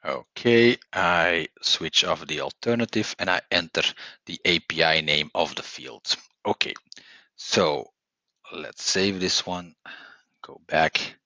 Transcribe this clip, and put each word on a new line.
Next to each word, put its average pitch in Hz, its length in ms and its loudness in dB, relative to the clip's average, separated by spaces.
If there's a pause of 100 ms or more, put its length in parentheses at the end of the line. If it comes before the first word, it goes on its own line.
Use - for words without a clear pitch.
Okay, 117 760 2 (160)
I 87 540 2 (120)
switch - 440 0
off 82 220 -4
the 76 140 -6
alternative 117 800 -4
and 95 100 -2
I 90 220 2
enter 85 320 0 (420)
the 82 220 -12
A 85 140 4
P 80 220 -2
I 80 200 4
name 76 320 0
of 80 200 0
the - 80 -8
field. - 540 -8 (300)
Okay, - 260 0 (640)
so 78 540 0 (600)
let's 78 320 -12
save 95 380 0
this 90 240 0
one, 90 300 -8 (680)
go - 260 -18
back. - 600 0